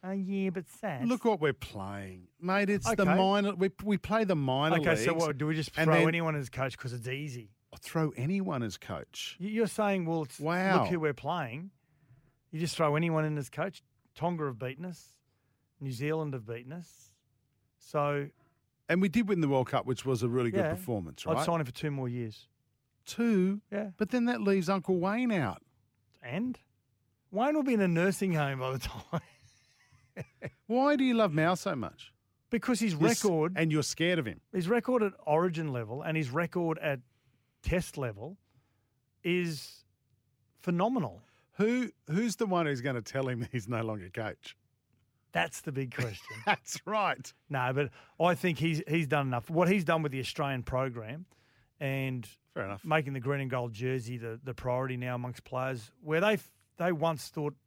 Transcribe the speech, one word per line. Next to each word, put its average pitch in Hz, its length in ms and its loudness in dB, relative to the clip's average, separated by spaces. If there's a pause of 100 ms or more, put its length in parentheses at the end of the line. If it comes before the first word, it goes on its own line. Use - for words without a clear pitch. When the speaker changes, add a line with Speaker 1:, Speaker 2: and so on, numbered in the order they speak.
Speaker 1:
Oh, 185 80 -6
yeah, 190 380 0
but 175 160 -6
Sats. 185 420 -4
Speaker 2:
Look 240 160 0
what 214 160 2
we're 147 120 2
playing, 98 760 -10 (120)
mate. 190 300 2
It's 202 160 0
the 214 160 2
Speaker 1:
Okay. 185 140 6
Speaker 2:
minor. 196 380 4
We, 185 160 2 (120)
we 202 160 2
play 220 260 0
the 190 120 2
minor 143 400 2
Speaker 1:
Okay, 160 200 4
so 120 160 2
Speaker 2:
leagues, 165 140 2
Speaker 1:
what, 143 120 -2
do 151 80 -2
we 156 100 2
just 156 200 -4
Speaker 2:
and 160 120 4
Speaker 1:
throw 156 60 8
Speaker 2:
then 165 140 6
Speaker 1:
anyone 165 280 0
as 135 140 -6
coach 131 280 -4
'cause 123 140 -8
it's 120 160 -8
easy? 127 420 -8 (220)
Speaker 2:
I'll - 80 -18
throw 160 300 0
anyone 180 520 0
as 107 160 -4
coach. - 600 -10
Speaker 1:
You, 185 80 -6
you're 220 180 0
saying, 196 400 0
well, 165 160 0
it's, - 160 -10
Speaker 2:
Wow. 175 440 2
Speaker 1:
look 104 80 0
who 170 100 0
we're 151 140 0
playing. 156 560 -6 (800)
You 156 80 -6
just 165 160 -4
throw 151 200 4
anyone 160 280 2
in 151 120 -2
as 139 140 -6
coach. 170 320 -6 (320)
Tonga 165 320 -2
have 127 120 -6
beaten 135 260 -8
us. 180 300 -14 (680)
New 139 120 -6
Zealand 147 420 -4
have 113 120 -10
beaten 120 260 -10
us. - 380 -18 (680)
So 143 500 0 (600)
Speaker 2:
And 170 140 4
we 202 60 4
did 202 200 2
win 190 120 4
the 151 80 4
World 131 200 4
Cup, 123 180 0
which 127 180 -2
was 127 180 2
a 123 60 2
really 120 240 2
good 95 80 2
Speaker 1:
Yeah. 156 100 2
Speaker 2:
performance, 107 560 -4
Speaker 1:
I'd 160 80 2
Speaker 2:
right? 143 120 2
Speaker 1:
sign 170 140 2
him 143 60 -2
for 123 60 -10
two 151 180 -4
more 135 180 -4
years. 120 400 -8 (560)
Speaker 2:
Two? 208 560 2 (120)
Speaker 1:
Yeah. 202 240 -4
Speaker 2:
But 214 140 -2
then 247 160 2
that 240 140 0
leaves 196 280 4
Uncle 190 300 2
Wayne 220 340 0
out. 131 300 0 (600)
Speaker 1:
And 202 360 -4 (760)
Wayne 254 240 2
will 302 80 2
be 262 100 4
in 214 60 6
a 190 80 6
nursing 180 460 2
home 139 260 0
by 131 120 -2
the 135 60 -2
<laughs> - 340 -8
time. 165 80 -2 (1500)
Speaker 2:
Why 269 300 4
do 269 80 4
you 254 100 4
love 214 200 4
Mao 160 200 4
so 180 220 -4
much? - 360 -10 (360)
Speaker 1:
Because 240 320 2
his 214 140 2
Speaker 2:
You're 160 160 6
s-, 233 120 0
Speaker 1:
record 170 340 2
Speaker 2:
and 160 140 2
you're 151 120 2
scared 170 360 0
of 143 80 -2
him. 98 140 -8 (120)
Speaker 1:
his 180 160 -2
record 240 340 2
at 196 100 0 (140)
Origin 160 460 2
level 120 300 -6
and 160 140 -2
his 147 140 0
record 165 480 -2
at 139 220 -2 (640)
Test - 360 -2
level 123 400 -8 (840)
is 170 640 -2 (800)
phenomenal. 180 580 0 (380)
Speaker 2:
Who, 240 320 2 (160)
who's 202 300 0
the 226 100 0
one 175 200 2
who's 139 140 0
gonna 123 220 -2
tell 135 260 -4
him 120 200 -2
<laughs> - 40 -14
he's 110 160 -4
no 117 140 -2
longer 107 260 -4
coach? - 480 -8 (760)
Speaker 1:
That's 170 280 -2
the 156 120 -8
big 131 220 -4
question. 113 420 -6
Speaker 2:
<laughs> - 100 -8
That's - 400 -2
right. 190 440 -2 (200)
Speaker 1:
No, 131 240 0
but 139 160 0 (280)
I 175 160 4
think 175 240 0
he's, 156 300 0
he's 160 180 2
done 143 200 2
enough. 123 240 -2
What 170 180 4
he's 190 160 4
done 165 180 2
with 143 100 -2
the 131 80 -4
Australian 135 420 -4
program 127 640 -4 (520)
and 135 480 -4 (280)
Speaker 2:
Fair - 100 -6
enough. 98 220 -8
Speaker 1:
making 151 260 0
the 135 80 -4
green 139 220 -2
and 127 80 -4
gold 123 240 -4
jersey 123 420 -4
the, 117 260 -8
the 131 120 -8
priority 127 420 -2
now 123 180 -4
amongst 123 300 -8
players, 127 460 -6 (100)
where 156 220 0
they 214 120 4
f-, - 160 -6 (280)
they 175 140 0
once 160 360 0
thought 147 260 -4 (120)